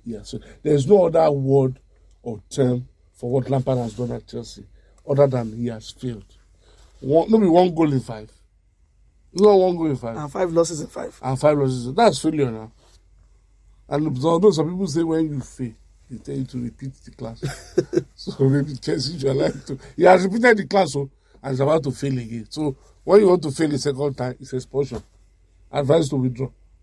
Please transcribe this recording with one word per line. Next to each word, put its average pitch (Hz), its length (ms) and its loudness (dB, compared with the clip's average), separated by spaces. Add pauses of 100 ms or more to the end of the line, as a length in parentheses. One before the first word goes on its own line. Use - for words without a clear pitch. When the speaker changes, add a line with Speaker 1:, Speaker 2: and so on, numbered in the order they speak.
Speaker 1:
he 117 100 -10
has - 180 -16
failed. 110 120 -12 (180)
There 147 120 0
is 135 140 2
no 196 180 8
other 160 240 4
word 135 480 2 (440)
or 110 180 -10 (100)
term 123 380 0 (240)
for 123 180 -10
what 127 200 -2
Lampard 131 280 -2
has 117 160 -6
done 120 180 -6
at 117 140 -12
Chelsea, 117 380 -16 (440)
other 143 200 4
than 117 280 -4
he 120 100 -6
has 110 240 -12
failed. 113 340 -12 (760)
One, 151 300 2
no, 220 80 6
be 208 80 2
one 180 260 4
goal 156 200 0
in 135 80 0
five. 110 320 -12 (1000)
No, 202 240 6
one 185 180 2
goal 165 140 -2
in 131 60 -2
five. 117 200 -10
Speaker 2:
And 147 160 -10
five 180 180 -2
losses 165 300 0
in - 60 -10
five. - 360 -14
Speaker 1:
And 131 160 -4
five 147 200 2
losses. 127 360 -2
That's 196 240 4
failure 151 320 -2
now. 110 220 -12 (1160)
And 143 340 -2
although 170 280 4
some 156 180 -2
people 185 160 -4
say 160 160 -2
when 160 260 0
you 143 120 -8
fail, 117 320 -10 (380)
He 120 80 -14
tell 139 180 -12
you 135 80 -4
to 127 180 -10
repeat 131 320 -12 (100)
the - 80 -20
class. 117 300 -14 (640)
<laughs> - 100 -20
So - 340 -4
maybe 143 280 0
Chelsea, 151 420 -6
you 135 120 -2
are 135 40 0
like 147 320 -4
to, - 120 -10 (180)
he 160 80 -4
has 185 200 6
repeated 226 340 4
the 170 80 -4
class, 180 300 0
oh, 139 140 -6 (320)
and 139 100 -6
he's 131 80 -2
about 151 240 2
to 139 60 -4
fail 139 280 -4
again. 113 320 -10
So 151 260 -6 (280)
when 185 160 6
you 202 80 6
want 180 140 4
to 151 80 -4
fail 156 180 0
the 143 100 -2
second 139 380 -4
time, 127 240 -6
it's 135 120 -20
expulsion. 131 500 -6 (680)
Advice 147 380 2
to 151 80 -4
withdraw. 127 320 -4 (340)